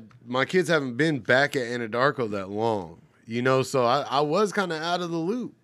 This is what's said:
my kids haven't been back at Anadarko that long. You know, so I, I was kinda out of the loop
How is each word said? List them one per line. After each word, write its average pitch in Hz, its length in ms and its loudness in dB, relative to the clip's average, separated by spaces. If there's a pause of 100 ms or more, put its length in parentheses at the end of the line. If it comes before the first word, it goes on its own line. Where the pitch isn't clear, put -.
(280)
my 127 160 0
kids 175 240 2
haven't 139 300 0
been 151 220 2
back 135 360 2
at 131 80 0
Anadarko 120 680 0
that 98 180 -4
long. 104 500 -2 (260)
You 117 160 -4
know, 131 220 4
so 127 220 2
I, 131 160 4
I 123 180 -2
was 175 320 2
kinda 180 240 -2
out 170 240 -2
of 175 120 -6
the 170 60 -4
loop 190 360 -4 (100)